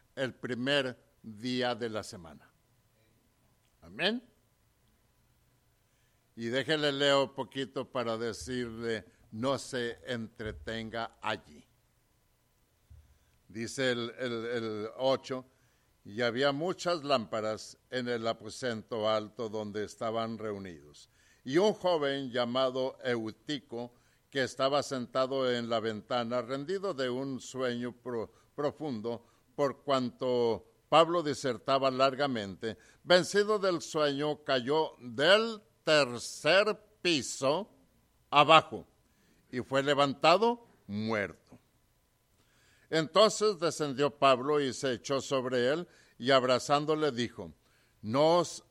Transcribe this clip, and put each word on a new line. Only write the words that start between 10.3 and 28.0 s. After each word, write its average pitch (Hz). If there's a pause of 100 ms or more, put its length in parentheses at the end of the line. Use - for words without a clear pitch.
allí. 107 (1800)
Dice 117
el, 117
el, 120
el 113
ocho, 131 (580)
"Y 104
había 127
muchas 175
lámparas 110 (120)
en 123
el 117
aposento 110
alto 107
donde 104
estaban 113
reunidos. 95 (340)
Y 131
un 202
joven 139
llamado 127
Eutico, 120 (360)
que 135
estaba 135
sentado 131
en 120
la 117
ventana, 117
rendido 151
de 131
un 127
sueño 123
pro-, 117 (240)